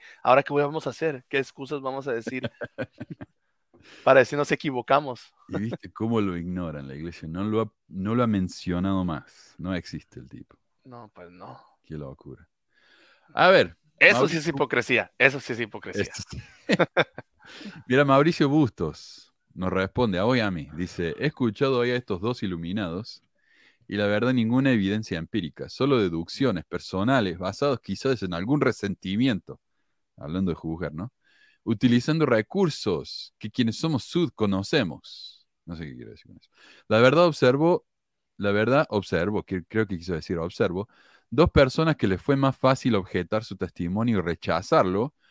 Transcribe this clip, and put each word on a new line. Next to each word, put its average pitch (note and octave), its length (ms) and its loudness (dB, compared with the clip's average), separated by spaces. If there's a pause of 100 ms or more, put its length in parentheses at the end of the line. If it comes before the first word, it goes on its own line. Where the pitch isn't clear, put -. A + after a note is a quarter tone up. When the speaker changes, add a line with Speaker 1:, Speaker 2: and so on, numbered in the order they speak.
(240)
Speaker 1:
"¿ahora C3 200 6
qué - 100 -8
vamos C#3+ 340 -2
a C3 40 -2
hacer? C#3+ 380 -6
¿Qué C#3 100 -2
excusas C#3 420 -8
vamos C3+ 260 -6
a C3 60 -2
decir?" A#2+ 360 -6
Speaker 2:
<laughs> - 1500 -16
Speaker 1:
Para C3 180 8
decir, C#3+ 160 0
"Nos D3 140 -2
equivocamos". C3+ 840 -2 (140)
Speaker 2:
Y - 120 -6
viste G#2+ 320 -8
cómo A2+ 300 -2
lo F#2+ 160 0
ignoran E2+ 500 -6
la C2+ 80 -12
iglesia. D#2+ 320 -12
No E2+ 160 -6
lo G#2+ 180 0
ha, G#2+ 120 -6 (140)
no G2 280 -4
lo B2 80 2
ha A#2 40 2
mencionado F#2 800 -2
más. - 520 -10
No F2+ 180 -6
existe - 440 -12
el B1+ 100 -18
tipo. - 280 -20 (260)
Speaker 1:
No, A#2+ 300 -20
pues F2 180 -20
no. G#2 280 -20 (240)
Speaker 2:
Qué D#2 140 -14
locura. C#2 500 -16 (840)
A F3 160 6
ver, B2+ 280 6 (220)
Speaker 1:
Eso D3+ 280 8
sí D#3+ 100 -2
Speaker 2:
Mauricio - 0 -
Speaker 1:
es D3+ 100 -4
hipocresía. C3 680 0
Eso C3+ 220 4
sí B2 140 -8
es A2 60 -6
hipocresía. G2+ 540 -6
Speaker 2:
Esto - 160 -12
sí. - 80 -12 (300)
<laughs> - 1200 -4
Mira, C#3 200 4
Mauricio C#3+ 440 6
Bustos A#2+ 840 -2 (200)
nos F2+ 180 -4
responde F#2+ 480 0
a G2 60 2
hoy B2+ 140 2
a G#2+ 120 0
mí. D2+ 220 -8
Dice, E2+ 460 -4
"He C3+ 80 -2
escuchado C3 520 0
hoy A#2+ 120 0
a B2 40 0
estos G2+ 260 -6
dos A#2+ 220 -4
iluminados F2+ 800 -6 (640)
y G2+ 100 -6
la G#2 100 2
verdad A2 260 2
ninguna B2+ 380 2
evidencia G#2 480 0
empírica, D#2+ 500 -6
solo C3 320 2
deducciones F2 640 -2
personales F#2+ 720 -2
basadas A#2+ 420 -2
quizás A#2 420 -4
en F2+ 100 -4
algún A#2 280 -2
resentimiento", G2+ 1000 -2 (580)
hablando F2 340 -4
de D#2 40 -4
juzgar, D#2+ 380 -8
¿no? F2 200 -10 (500)
"Utilizando B2 640 2
recursos A#2 1120 -2
que A2 120 -10
quienes A2+ 260 -2
somos D#3+ 280 -2
sud E3+ 300 -2
conocemos". G2 1120 -4 (180)
No E2 100 -12
sé D#2+ 100 -12
qué C2+ 100 -14
quiere A1+ 160 -18
decir - 160 -20
con F2+ 100 -20
eso. - 140 -20 (380)
"La G#2+ 100 4
verdad C#3 260 8
observo, D3+ 640 4 (500)
la G2+ 140 0
verdad A#2 380 2
observo", F#2+ 540 0
que F#2 220 -6
creo A2 220 -2
que F#2 100 -6
quiso E2+ 160 -8
decir E2 260 -4
observo, F#2 480 -2 (420)
"dos D3+ 220 4
personas D3+ 460 4
que A2 100 0
les F#2 140 0
fue C#3+ 160 2
más C3+ 200 2
fácil C3 380 2
objetar F#2+ 500 -2
su G2 120 -12
testimonio G2 640 -2
y - 20 2
rechazarlo F#2+ 920 0 (180)